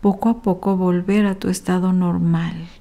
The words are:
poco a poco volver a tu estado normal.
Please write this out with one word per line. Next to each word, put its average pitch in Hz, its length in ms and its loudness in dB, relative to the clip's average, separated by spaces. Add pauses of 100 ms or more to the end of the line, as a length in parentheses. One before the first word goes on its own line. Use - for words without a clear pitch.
poco 196 280 2
a 233 140 0
poco 190 340 0
volver 185 500 2
a 190 100 -2
tu - 120 -4
estado 185 440 0
normal. 170 720 0 (140)